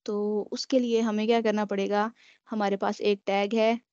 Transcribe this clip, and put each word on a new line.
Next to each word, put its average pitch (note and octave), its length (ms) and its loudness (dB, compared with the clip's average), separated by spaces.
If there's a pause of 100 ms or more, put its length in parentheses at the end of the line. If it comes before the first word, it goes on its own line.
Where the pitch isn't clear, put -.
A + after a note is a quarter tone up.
तो G#3 460 -2
उसके B3+ 280 0
लिए A#3 220 2
हमें G#3+ 260 0
क्या A#3 140 4
करना G#3+ 240 0
पड़ेगा? G3+ 460 -2 (380)
हमारे G3+ 280 0
पास G3+ 240 -4
एक G3+ 240 0
टैग G3+ 300 0
है, A3+ 240 2 (140)